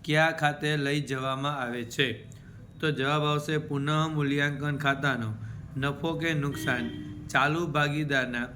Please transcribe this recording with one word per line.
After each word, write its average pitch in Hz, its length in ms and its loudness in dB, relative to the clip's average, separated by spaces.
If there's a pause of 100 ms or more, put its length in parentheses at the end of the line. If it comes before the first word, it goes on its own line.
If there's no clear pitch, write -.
કયા 156 280 6
ખાતે 151 460 2
લઈ 147 240 2
જવામાં 135 580 -2
આવે 120 260 -2
છે? 131 220 2 (720)
તો 156 120 2
જવાબ 143 320 2
આવશે, 147 340 2
પુનઃમૂલ્યાંકન 147 1200 0
ખાતાનો 139 540 0 (440)
નફો 143 400 -2
કે 156 180 0
નુકસાન 139 520 0 (420)
ચાલુ 143 400 4
ભાગીદારના 143 880 0